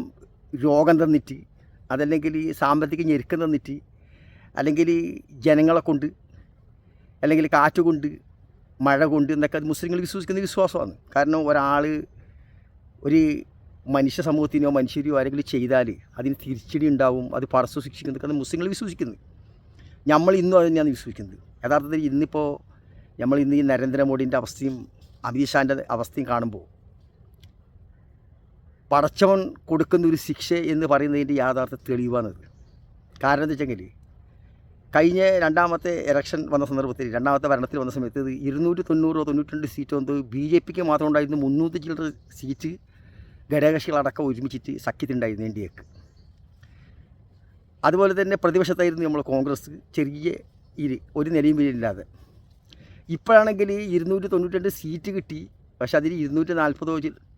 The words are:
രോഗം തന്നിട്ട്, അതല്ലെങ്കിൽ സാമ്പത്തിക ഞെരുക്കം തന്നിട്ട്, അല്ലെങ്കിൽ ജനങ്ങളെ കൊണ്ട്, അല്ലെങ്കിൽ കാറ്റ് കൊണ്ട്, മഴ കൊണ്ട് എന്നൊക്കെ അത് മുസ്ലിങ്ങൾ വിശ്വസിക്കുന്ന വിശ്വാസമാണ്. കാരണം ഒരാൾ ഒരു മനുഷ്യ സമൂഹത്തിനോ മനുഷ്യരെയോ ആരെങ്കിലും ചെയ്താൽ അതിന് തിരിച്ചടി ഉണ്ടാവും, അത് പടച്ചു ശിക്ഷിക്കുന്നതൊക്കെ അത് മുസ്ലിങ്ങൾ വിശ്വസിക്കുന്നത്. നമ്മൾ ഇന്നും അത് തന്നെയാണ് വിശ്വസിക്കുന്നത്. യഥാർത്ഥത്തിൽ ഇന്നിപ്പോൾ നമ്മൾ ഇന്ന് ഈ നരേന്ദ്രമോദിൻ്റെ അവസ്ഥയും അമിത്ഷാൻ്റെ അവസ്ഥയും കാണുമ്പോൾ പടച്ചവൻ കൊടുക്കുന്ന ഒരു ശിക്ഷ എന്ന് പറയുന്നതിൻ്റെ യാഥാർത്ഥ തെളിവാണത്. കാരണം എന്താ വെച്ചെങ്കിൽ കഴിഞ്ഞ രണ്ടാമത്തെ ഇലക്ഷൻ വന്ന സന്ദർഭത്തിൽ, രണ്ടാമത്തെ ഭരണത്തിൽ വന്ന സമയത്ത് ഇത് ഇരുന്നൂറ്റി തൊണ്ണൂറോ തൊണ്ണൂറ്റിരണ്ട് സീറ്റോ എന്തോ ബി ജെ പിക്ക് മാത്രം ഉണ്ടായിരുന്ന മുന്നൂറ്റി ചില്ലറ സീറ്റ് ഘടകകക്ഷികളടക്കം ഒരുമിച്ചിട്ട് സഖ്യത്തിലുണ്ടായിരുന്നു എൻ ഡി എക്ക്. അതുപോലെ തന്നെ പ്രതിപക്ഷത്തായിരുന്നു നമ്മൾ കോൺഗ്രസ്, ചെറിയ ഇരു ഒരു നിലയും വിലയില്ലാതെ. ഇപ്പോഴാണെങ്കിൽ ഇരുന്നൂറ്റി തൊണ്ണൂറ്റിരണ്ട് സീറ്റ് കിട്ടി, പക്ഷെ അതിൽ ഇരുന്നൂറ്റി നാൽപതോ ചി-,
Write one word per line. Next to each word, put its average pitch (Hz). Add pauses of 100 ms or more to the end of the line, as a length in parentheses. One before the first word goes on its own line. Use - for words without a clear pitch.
(640)
രോഗം 151
തന്നിട്ട്, 151 (600)
അതല്ലെങ്കിൽ 151 (280)
സാമ്പത്തിക 151
ഞെരുക്കം 151
തന്നിട്ട്, 147 (840)
അല്ലെങ്കിൽ 156 (580)
ജനങ്ങളെ 156
കൊണ്ട്, 147 (1120)
അല്ലെങ്കിൽ 156
കാറ്റ് 151
കൊണ്ട്, 151 (800)
മഴ 139
കൊണ്ട് 147
എന്നൊക്കെ 151
അത് 147
മുസ്ലിങ്ങൾ 175
വിശ്വസിക്കുന്ന 190
വിശ്വാസമാണ്. 175 (220)
കാരണം 151 (100)
ഒരാൾ 143 (1200)
ഒരു 156 (720)
മനുഷ്യ 135
സമൂഹത്തിനോ 147
മനുഷ്യരെയോ 139
ആരെങ്കിലും 135
ചെയ്താൽ 123 (300)
അതിന് 135
തിരിച്ചടി 131
ഉണ്ടാവും, 127 (120)
അത് 127 (100)
പടച്ചു 127
ശിക്ഷിക്കുന്നതൊക്കെ 139
അത് 151
മുസ്ലിങ്ങൾ 170
വിശ്വസിക്കുന്നത്. 160 (920)
നമ്മൾ 170 (100)
ഇന്നും 185
അത് 170
തന്നെയാണ് 156
വിശ്വസിക്കുന്നത്. 101 (280)
യഥാർത്ഥത്തിൽ 147
ഇന്നിപ്പോൾ 147 (720)
നമ്മൾ 131
ഇന്ന് 143
ഈ 143
നരേന്ദ്രമോദിൻ്റെ 131
അവസ്ഥയും 131 (520)
അമിത്ഷാൻ്റെ 135 (200)
അവസ്ഥയും 120
കാണുമ്പോൾ 117 (2250)
പടച്ചവൻ 190 (280)
കൊടുക്കുന്ന 160
ഒരു 160
ശിക്ഷ - (240)
എന്ന് 160
പറയുന്നതിൻ്റെ 143
യാഥാർത്ഥ 127 (120)
തെളിവാണത്. 120 (800)
കാരണം 143
എന്താ 151
വെച്ചെങ്കിൽ 131 (1160)
കഴിഞ്ഞ 175 (200)
രണ്ടാമത്തെ 170 (180)
ഇലക്ഷൻ 143 (120)
വന്ന 143
സന്ദർഭത്തിൽ, 135 (100)
രണ്ടാമത്തെ 139
ഭരണത്തിൽ 131
വന്ന 127
സമയത്ത് 127
ഇത് 135 (180)
ഇരുന്നൂറ്റി 170
തൊണ്ണൂറോ 160
തൊണ്ണൂറ്റിരണ്ട് 147
സീറ്റോ 143
എന്തോ 135 (200)
ബി 139
ജെ 175
പിക്ക് 180
മാത്രം 151
ഉണ്ടായിരുന്ന 147
മുന്നൂറ്റി 160
ചില്ലറ 160 (320)
സീറ്റ് 135 (800)
ഘടകകക്ഷികളടക്കം 151
ഒരുമിച്ചിട്ട് 127 (140)
സഖ്യത്തിലുണ്ടായിരുന്നു 120
എൻ 110
ഡി 104
എക്ക്. - (2000)
അതുപോലെ 190
തന്നെ 196
പ്രതിപക്ഷത്തായിരുന്നു 175
നമ്മൾ 147 (100)
കോൺഗ്രസ്, 135 (260)
ചെറിയ 147 (580)
ഇരു 131 (220)
ഒരു 151
നിലയും 151
വിലയില്ലാതെ. 113 (1120)
ഇപ്പോഴാണെങ്കിൽ 214 (260)
ഇരുന്നൂറ്റി 185
തൊണ്ണൂറ്റിരണ്ട് 180
സീറ്റ് 160
കിട്ടി, 156 (400)
പക്ഷെ 123
അതിൽ 156 (120)
ഇരുന്നൂറ്റി 156
നാൽപതോ 156 (100)
ചി-, 156 (220)